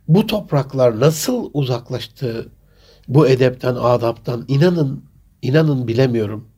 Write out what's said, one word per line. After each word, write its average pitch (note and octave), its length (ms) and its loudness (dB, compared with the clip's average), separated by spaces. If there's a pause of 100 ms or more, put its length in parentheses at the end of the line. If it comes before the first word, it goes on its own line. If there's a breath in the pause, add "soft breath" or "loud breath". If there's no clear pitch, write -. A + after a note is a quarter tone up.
bu G3+ 200 4
topraklar C3+ 720 0
nasıl F3+ 540 -4
uzaklaştı B2 960 -6 (580 soft breath)
bu C#3 200 4
edepten, B2+ 480 2
adaptan? A#2+ 720 -2
İnanın, C#3+ 560 0 (380)
inanın C3+ 460 0
bilemiyorum. A2+ 600 0 (100)